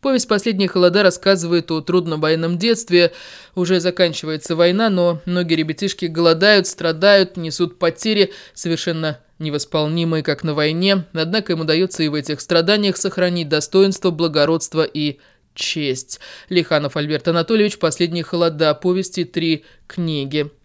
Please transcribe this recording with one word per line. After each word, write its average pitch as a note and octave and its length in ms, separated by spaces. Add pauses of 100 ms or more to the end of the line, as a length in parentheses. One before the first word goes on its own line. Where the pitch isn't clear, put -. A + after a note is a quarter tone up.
Повесть C4 260
"Последние G3+ 400
холода" F3+ 340
рассказывает F3 680
о D#3+ 80
трудном E3 400
военном E3 380
детстве. F3 560 (420)
Уже F3+ 240
заканчивается E3+ 760
война, F3+ 360
но F3 360
многие F3 300
ребятишки D#3+ 520
голодают, E3+ 600
страдают, F#3 720
несут F3 420
потери, F#3+ 540 (200)
совершенно D#3+ 680 (200)
невосполнимые, D#3 840
как D#3+ 220
на D#3 120
войне. E3 580
Однако E3+ 400
им D#3+ 80
удаётся D#3+ 420
и D#3 60
в D3 60
этих D3+ 260
страданиях F#3+ 560
сохранить F3+ 500
достоинство, F#3 640
благородство D#3+ 720
и D3 360 (360)
честь. - 640 (300)
Лиханов D#3 480
Альберт D3+ 320
Анатольевич, G3+ 480
"Последние E3+ 460
холода", D#3+ 500
повести, F#3 500
три E3 400 (240)
книги. D3 640 (140)